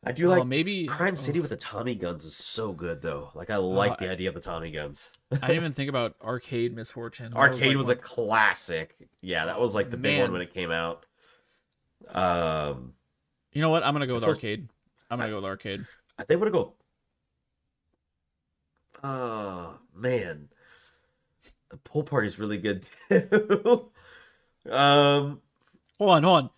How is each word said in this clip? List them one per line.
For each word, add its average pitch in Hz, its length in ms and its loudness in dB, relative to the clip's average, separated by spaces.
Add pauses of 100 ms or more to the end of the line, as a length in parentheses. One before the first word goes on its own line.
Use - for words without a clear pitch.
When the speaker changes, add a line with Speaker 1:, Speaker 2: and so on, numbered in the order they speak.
Speaker 1:
I 160 80 -4
do 165 200 0
Speaker 2:
Oh, 185 60 8
Speaker 1:
like 127 80 2
Speaker 2:
maybe 165 400 -2
Speaker 1:
Crime 180 300 -2
City 143 220 -2
Speaker 2:
oh. 170 40 0
Speaker 1:
with 147 80 -4
the 107 60 -6
Tommy 117 380 -6
guns 87 300 -6
is 80 120 -6
so 110 360 -4
good, 82 280 -8
though. 73 340 -8
Like, 82 160 -12
I 107 60 -2
like 98 360 2
Speaker 2:
Uh, - 80 -4
Speaker 1:
the 92 100 -6
idea 92 180 -4
of 87 60 -6
the 85 60 -12
Tommy 82 320 -8
guns. 73 360 -10 (120)
<laughs> - 120 -14
Speaker 2:
I 135 60 -2
didn't 135 180 2
even 165 160 -2
think 139 160 -6
about 123 320 -4
Arcade 120 540 -4
Misfortune. 117 580 -12
That 120 60 -6
was, 139 180 6
Speaker 1:
Arcade 135 120 2
Speaker 2:
like, 135 80 4
Speaker 1:
was 131 100 0
Speaker 2:
one 120 100 4
Speaker 1:
a - 40 -16
classic. 104 960 0 (260)
Yeah, 85 240 -2
that 90 140 -4
was, 117 160 0
like, 104 140 0
the 123 60 -8
big 139 180 0
Speaker 2:
Man. 143 80 2
Speaker 1:
one 95 100 0
when 90 100 -4
it 85 100 -10
came 87 200 -4
out. 85 340 -4 (1040)
Um, 78 840 -2 (600)
Speaker 2:
You 147 100 -4
know 160 80 2
what? 160 120 2
I'm 143 120 0
gonna 143 120 -2
go 127 80 -4
with 113 120 -2
Speaker 1:
Misfortune - 100 2 (140)
Speaker 2:
Arcade. 110 180 -6 (420)
I'm 117 80 -6
gonna 117 100 -4
Speaker 1:
I - 20 -4
Speaker 2:
go 107 60 -6
with 98 100 -8
Arcade. 98 400 -8 (320)
Speaker 1:
I - 60 -10
think 165 120 4
I'm 175 40 2
gonna 214 100 2
go. 156 240 -2 (2250)
Oh, 107 760 -6 (160)
man. 90 540 -4 (1200)
The - 80 -20
Pool - 260 -4
Party's 107 340 -2
really 104 200 -4
good, 92 280 -2 (120)
<laughs> - 100 -20
too. 214 840 4 (800)
Um, 143 720 4 (580)
Speaker 2:
Hold 202 120 6
on, 160 120 8
hold 165 220 6
on. - 140 -10